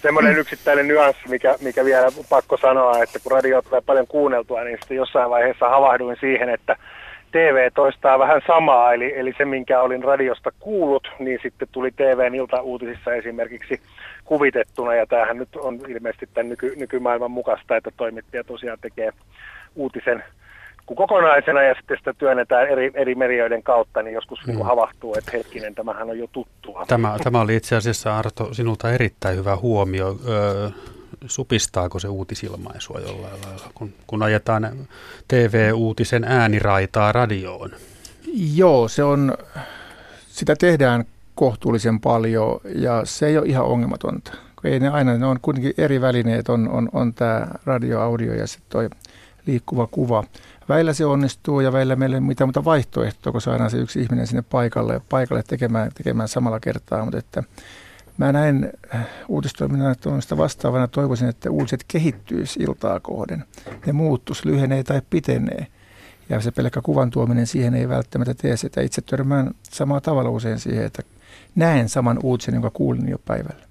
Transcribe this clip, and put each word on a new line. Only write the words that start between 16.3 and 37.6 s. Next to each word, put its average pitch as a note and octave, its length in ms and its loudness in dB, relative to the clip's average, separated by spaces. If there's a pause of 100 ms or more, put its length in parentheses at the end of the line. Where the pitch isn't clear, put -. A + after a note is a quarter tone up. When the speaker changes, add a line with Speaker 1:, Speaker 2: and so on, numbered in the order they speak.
Speaker 1:
tämän A#2 140 -4
nyky-, B2+ 280 -6
nykymaailman B2 540 -4
mukaista, A#2+ 460 -2
että A2+ 200 -4
toimittaja A#2 480 -8
tosiaan A#2+ 360 -12
tekee A2 300 -6 (680)
uutisen B2 480 -4 (640)
kuin B2 100 -12
kokonaisena, D#3 680 4
ja C3 120 4
sitten - 240 -6
sitä C#3 200 -8
työnnetään B2+ 500 2
eri, C3 260 0
eri B2+ 200 -2
medioiden A#2+ 480 0
kautta, A2+ 400 0
niin A2 120 -10
joskus A2+ 260 -10
Speaker 3:
Mm. - 60 -14
Speaker 1:
niinku A2 180 -4
havahtuu, A#2 540 -2
että G#2+ 160 -10
hetkinen, A2 400 -10
tämähän A2 360 -10
on A2+ 80 -8
jo A#2 140 -10
tuttua. G2 560 -12
Speaker 3:
Tämä, A2+ 360 0
tämä A#2+ 160 2
oli A2 160 2
itse A2+ 200 -2
asiassa, G#2+ 420 -2
Arto, A2 360 -6
sinulta A2+ 380 -2
erittäin G2 440 -2
hyvä G2 200 -2
huomio. G2 600 0 (120)
Ö, G#2 420 -2 (560)
supistaako F#2+ 720 -2
se F2+ 100 -8
uutisilmaisua F#2+ 920 -10
jollain G2 340 -12 (120)
lailla, F#2+ 280 -16
kun, G#2+ 180 -14 (140)
kun A2 160 -2
ajetaan A2 460 0 (600)
T - 40 2
V-uutisen A2+ 920 2
ääniraitaa G#2+ 880 4
radioon? G#2+ 580 -2 (840)